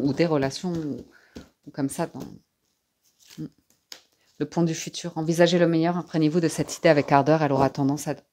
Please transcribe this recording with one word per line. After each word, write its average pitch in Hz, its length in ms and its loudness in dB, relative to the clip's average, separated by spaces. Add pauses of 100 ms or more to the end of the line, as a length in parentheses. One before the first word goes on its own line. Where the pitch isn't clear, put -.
ou 139 100 0
des 160 120 0
relations, 156 480 -2
ou, 151 240 -6 (680)
ou 143 60 -18
comme 135 180 -4
ça 170 180 -6
dans 127 140 -16 (2250)
le 147 80 -4
pont 170 160 0
du 165 100 0
futur. - 440 -10
Envisagez 170 420 2
le 170 80 4
meilleur, 165 300 0
imprégnez-vous 160 420 0
de 165 80 2
cette - 300 -6
idée - 100 2
avec 147 240 4
ardeur, 147 320 4
elle 139 80 2
aura 135 180 2
tendance 143 380 -2
à 147 80 -4 (180)